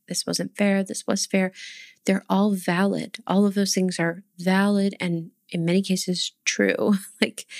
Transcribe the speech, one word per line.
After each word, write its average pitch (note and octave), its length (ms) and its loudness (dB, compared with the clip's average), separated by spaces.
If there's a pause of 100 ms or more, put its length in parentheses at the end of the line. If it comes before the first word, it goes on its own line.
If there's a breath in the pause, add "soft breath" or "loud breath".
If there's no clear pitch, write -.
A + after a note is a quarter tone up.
this - 180 -6
wasn't - 320 -6
fair, G3 260 2
this G#3 240 -8
was G3+ 180 0
fair." F#3 280 0 (520 loud breath)
They're F#3+ 240 0
all G3 240 4
valid. F#3 720 -2
All G3 200 4
of G3 80 2
those G3 200 0
things F#3 240 0
are E3+ 260 -2 (140)
valid G3 600 2
and E3+ 320 -4 (180)
in E3+ 140 -2
many F3+ 180 2
cases F3+ 520 -2 (100)
true. G#3 520 2 (120)
<laughs> - 140 -4
Like, - 240 -4 (140 loud breath)